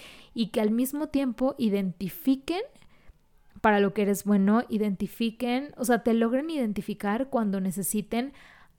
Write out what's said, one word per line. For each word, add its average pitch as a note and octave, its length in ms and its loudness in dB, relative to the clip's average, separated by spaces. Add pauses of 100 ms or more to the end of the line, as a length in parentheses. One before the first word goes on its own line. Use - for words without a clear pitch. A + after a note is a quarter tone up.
(340)
y A#3 140 -2
que A#3+ 120 -2
al G#3+ 100 2
mismo C4 380 -2
tiempo C4+ 500 0
identifiquen G#3+ 1040 -2 (960)
para G#3 180 4
lo G3+ 160 2
que G#3+ 80 0
eres G3 220 0
bueno, G#3 440 4
identifiquen, A3+ 1080 -2
o B3+ 80 -6
sea, A#3 180 2
te A3+ 120 2
logren A#3+ 360 0
identificar G#3+ 800 -4
cuando G3+ 300 0
necesiten G#3 720 -4 (460)